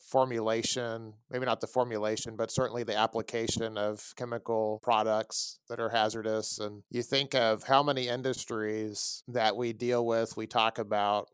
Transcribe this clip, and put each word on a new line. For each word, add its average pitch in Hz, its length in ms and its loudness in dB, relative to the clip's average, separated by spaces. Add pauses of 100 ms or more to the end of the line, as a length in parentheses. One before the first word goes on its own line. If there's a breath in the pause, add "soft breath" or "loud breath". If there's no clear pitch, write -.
formulation, 117 1040 0 (180)
maybe 127 140 -4
not 113 160 0
the 113 60 -4
formulation, 110 720 -2
but 110 140 -2
certainly 120 340 -2
the 104 120 -2
application 113 800 0
of 107 400 -2
chemical 110 680 -2
products 110 760 0 (100)
that 117 120 -8
are 113 100 -2
hazardous. 110 680 0
And 104 320 -8
you 120 120 -2
think 139 320 0
of 113 300 2
how 135 180 6
many 131 260 0
industries 110 1200 -4
that 113 300 2
we 120 160 -2
deal 120 320 2
with, 113 320 0
we 110 80 -4
talk 113 320 2
about, 104 560 2